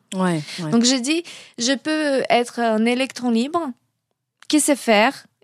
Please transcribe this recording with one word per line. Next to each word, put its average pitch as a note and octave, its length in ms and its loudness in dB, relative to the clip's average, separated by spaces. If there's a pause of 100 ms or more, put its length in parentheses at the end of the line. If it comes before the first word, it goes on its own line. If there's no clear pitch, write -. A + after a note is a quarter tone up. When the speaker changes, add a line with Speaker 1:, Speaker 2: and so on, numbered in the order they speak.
(160)
Speaker 1:
Ouais, F3+ 240 0 (240)
ouais. D3+ 60 -6
Speaker 2:
Donc, A3+ 140 2
j'ai B3+ 180 2
dit, D#4+ 220 -2 (340)
je A#3+ 180 0
peux D4 540 -2
être A#3+ 300 0
un A3+ 260 2
électron B3 460 -2
libre C#4 400 -2 (760)
qui D4+ 120 2
sait C#4+ 160 2
faire A3+ 500 2 (180)